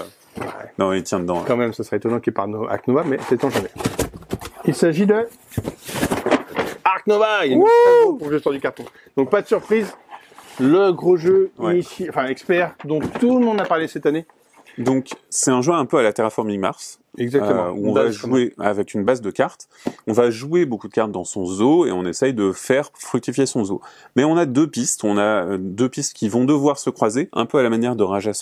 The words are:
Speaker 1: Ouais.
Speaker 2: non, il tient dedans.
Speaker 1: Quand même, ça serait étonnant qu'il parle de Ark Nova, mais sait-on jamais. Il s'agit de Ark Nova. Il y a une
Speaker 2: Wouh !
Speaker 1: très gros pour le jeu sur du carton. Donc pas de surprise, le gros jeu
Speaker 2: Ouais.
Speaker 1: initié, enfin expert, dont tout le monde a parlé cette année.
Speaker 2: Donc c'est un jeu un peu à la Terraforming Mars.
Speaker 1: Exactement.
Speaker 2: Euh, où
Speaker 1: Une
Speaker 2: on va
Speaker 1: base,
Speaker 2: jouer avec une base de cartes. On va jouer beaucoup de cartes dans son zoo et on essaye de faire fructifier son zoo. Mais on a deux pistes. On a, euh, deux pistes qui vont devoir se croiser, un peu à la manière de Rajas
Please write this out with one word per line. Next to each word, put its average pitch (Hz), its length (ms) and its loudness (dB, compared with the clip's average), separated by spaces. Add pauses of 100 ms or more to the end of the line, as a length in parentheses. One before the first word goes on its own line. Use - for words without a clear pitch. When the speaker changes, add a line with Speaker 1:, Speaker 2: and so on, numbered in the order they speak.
(380)
Speaker 1:
Ouais. - 80 -8 (320)
Speaker 2:
non, 95 140 2
il 92 100 -2
tient 98 180 -4
dedans. 87 260 -2
Speaker 1:
Quand 123 100 2
même, 120 180 -2
ça - 100 -8
serait 104 120 -6
étonnant 117 240 -2
qu'il 117 120 -2
parle 101 200 -4
de 110 160 -6
Ark - 180 -6
Nova, 135 180 2
mais 135 140 -4 (100)
sait-on 127 220 0
jamais. 110 180 -4 (960)
Il 156 100 0
s'agit 170 300 2
de 214 220 2 (1600)
Ark 185 220 -2
Nova. 208 380 2
Il 139 60 2
y - 20 2
a 131 40 4
une 330 60 6
Speaker 2:
Wouh ! 415 40 6
Speaker 1:
très 480 380 6
gros 381 100 2
pour 156 140 -8
le 151 80 0
jeu - 40 2
sur 147 120 0
du 139 80 -6
carton. 127 240 -6 (320)
Donc 135 140 0
pas 202 120 2
de - 40 -8
surprise, 208 480 0 (640)
le 180 320 4
gros 175 240 2
jeu 190 420 2
Speaker 2:
Ouais. 170 160 0
Speaker 1:
initié, 175 360 -4
enfin 135 160 -2
expert, 170 480 0 (100)
dont 151 160 -2
tout 247 380 2
le 247 60 4
monde 214 160 2
a 185 40 0
parlé 160 240 0
cette 156 180 -4
année. 156 180 0 (540)
Speaker 2:
Donc 131 320 0 (200)
c'est - 200 0
un 127 120 2
jeu 156 100 2
un 160 120 2
peu 120 140 0
à 127 40 4
la 107 100 4
Terraforming 104 480 -2
Mars. - 380 -6 (200)
Speaker 1:
Exactement. 104 480 0
Speaker 2:
Euh, 87 60 -4
où 90 60 -8
Speaker 1:
Une 101 100 -2
Speaker 2:
on 107 40 0
va 107 120 2
Speaker 1:
base, 117 100 0
Speaker 2:
jouer 120 460 0
avec 101 340 -2
une 104 80 -2
base 123 180 0
de 101 120 -6
cartes. - 360 -4 (380)
On 110 60 -2
va 120 180 4
jouer 147 340 0
beaucoup 113 220 -6
de 101 60 -16
cartes 110 180 0
dans 92 140 -6
son 95 200 -8
zoo 117 400 4
et 123 80 0
on 90 140 -2
essaye 131 280 0
de 98 180 2
faire 135 420 0
fructifier 131 520 -4
son 123 180 -2
zoo. 95 160 -6 (340)
Mais 123 80 4
on 160 140 4
a 170 100 2
deux 143 240 2
pistes. - 320 -6
On 104 160 2
a, 104 260 2
euh, 95 160 -4
deux 98 280 -2
pistes - 280 -8
qui 110 120 -2
vont 120 160 0
devoir 143 340 2
se - 100 -6
croiser, 123 440 0
un 113 140 -2
peu 147 120 0
à 131 60 4
la 117 40 2
manière 117 280 0
de 107 80 2
Rajas 98 380 -2